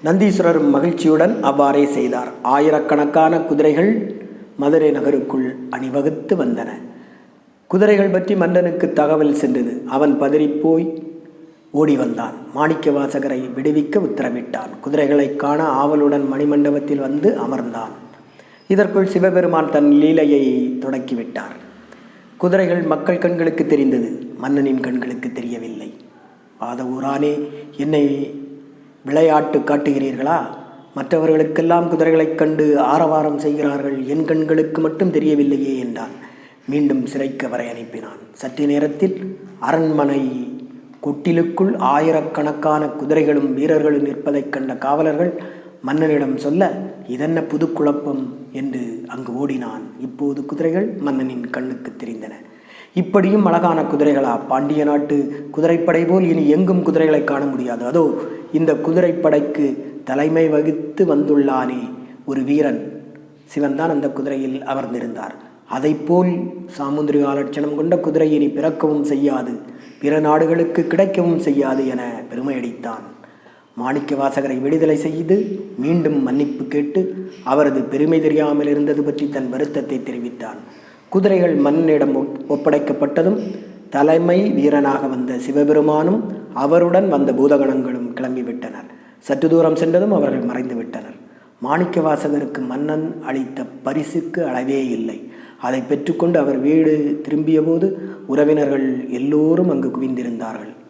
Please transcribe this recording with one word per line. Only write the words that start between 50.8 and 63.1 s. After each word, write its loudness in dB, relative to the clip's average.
மன்னனின் -4
கண்ணுக்கு -8
தெரிந்தன. -12
"இப்படியும் 2
அழகான 2
குதிரைகளா? 2
பாண்டிய 0
நாட்டு -2
குதிரைப்படை 2
போல் 4
இனி 2
எங்கும் 4
குதிரைகளை 2
காண -2
முடியாது. -4
அதோ 2
இந்த 2
குதிரைப்படைக்கு 0
தலைமை 0
வகித்து 0
வந்துள்ளானே 0
ஒரு -4
வீரன்." -2